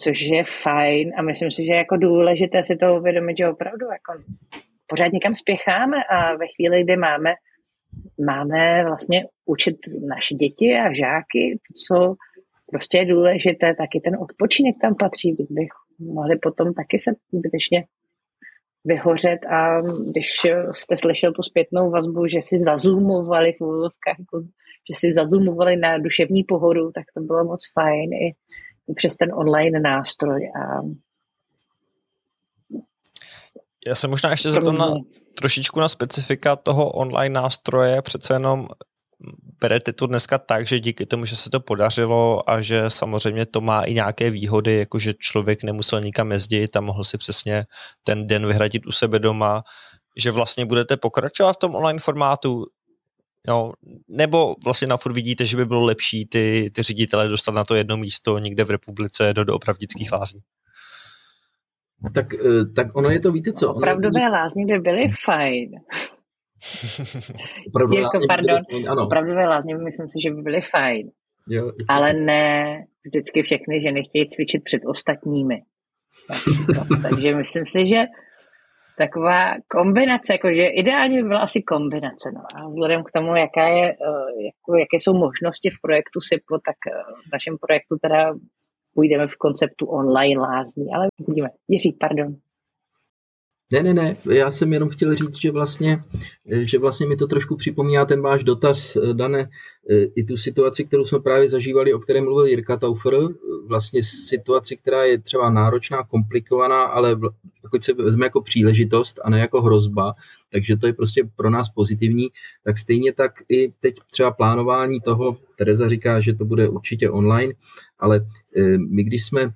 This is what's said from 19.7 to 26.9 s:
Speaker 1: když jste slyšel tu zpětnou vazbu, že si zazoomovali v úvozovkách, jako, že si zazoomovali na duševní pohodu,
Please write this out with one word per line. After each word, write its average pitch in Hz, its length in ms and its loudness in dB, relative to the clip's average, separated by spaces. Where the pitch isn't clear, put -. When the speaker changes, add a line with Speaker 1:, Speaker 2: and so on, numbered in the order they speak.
Speaker 1:
když 160 440 -4
jste - 260 -4
slyšel 165 360 0
tu 175 100 -6
zpětnou 175 480 0
vazbu, 170 360 0
že 160 140 -2
si 180 180 -2
zazoomovali 170 960 2
v 165 80 -16
úvozovkách, 165 580 -4
jako, 175 220 -10
že 156 100 -10
si 170 140 2
zazoomovali 180 640 4
na 165 220 2
duševní 175 460 0
pohodu, 170 480 2